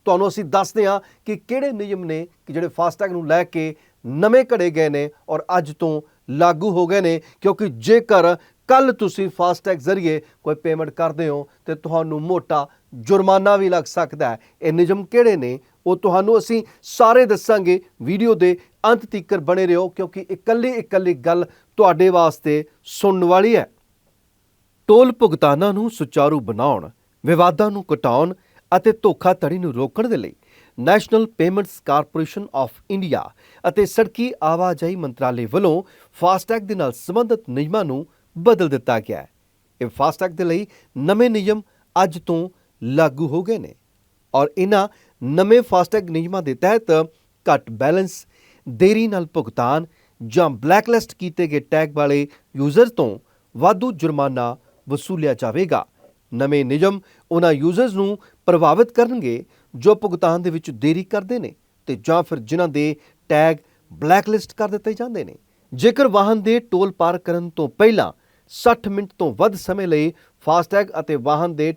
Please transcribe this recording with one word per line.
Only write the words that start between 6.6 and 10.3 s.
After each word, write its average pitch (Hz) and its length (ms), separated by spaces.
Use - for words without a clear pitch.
ਹੋ 175 160
ਗਏ 196 140
ਨੇ, 165 180
ਕਿਉਂਕਿ 196 280
ਜੇਕਰ 175 680
ਕੱਲ੍ਹ 262 240
ਤੁਸੀਂ 196 360
ਫਾਸਟੈਗ 180 480
ਜ਼ਰੀਏ 160 440